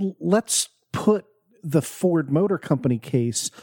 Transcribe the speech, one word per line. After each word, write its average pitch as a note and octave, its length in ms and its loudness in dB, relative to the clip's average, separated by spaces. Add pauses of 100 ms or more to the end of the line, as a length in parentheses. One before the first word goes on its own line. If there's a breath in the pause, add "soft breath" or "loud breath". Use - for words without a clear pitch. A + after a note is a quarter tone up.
l-, F#3+ 200 -4
let's F3+ 480 0 (240)
put - 340 0 (380)
the D3+ 180 2
Ford E3 480 0
Motor F#3 260 2
Company B2+ 420 0
case A#2+ 520 -2 (120 loud breath)